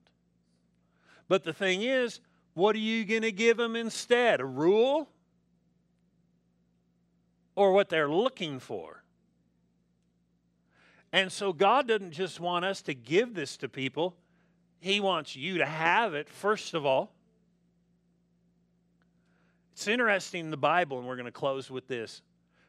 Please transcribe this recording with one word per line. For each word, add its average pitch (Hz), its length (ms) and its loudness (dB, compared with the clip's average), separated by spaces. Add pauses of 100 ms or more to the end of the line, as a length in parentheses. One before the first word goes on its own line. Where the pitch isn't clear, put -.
(1300)
But 185 160 2
the 165 80 -8
thing 185 300 -2
is, 247 400 -2 (320)
what 214 240 2
are - 20 -4
you 220 240 0
gonna 220 280 -2
give 220 280 2
'em 233 160 -2
instead? 233 640 2
A 127 60 -4
rule? 214 640 2 (2500)
Or 196 200 6
what 196 160 4
they're 160 180 2
looking 165 540 -2
for? 80 420 -12 (2000)
And 185 180 2
so 196 220 -4
God 214 380 4
doesn't 196 220 -2
just 170 280 -8
want 175 240 -2
us 190 200 -4
to 160 100 -6
give 160 400 0
this 151 240 -8
to 135 100 -10
people. 143 500 -6 (640)
He 196 220 -2
wants 180 340 -2
you 170 220 -6
to 151 80 2
have 170 480 0
it, 147 160 -8
first - 440 -4
of 156 120 -4
all. 143 280 0 (2500)
It's - 160 -6
interesting 202 560 0
in 156 60 -6
the 156 40 -4
Bible, 147 440 2
and 123 60 -10
we're 127 120 -8
gonna 123 160 -10
close 135 360 -4
with 131 180 -10
this. 117 340 -8 (480)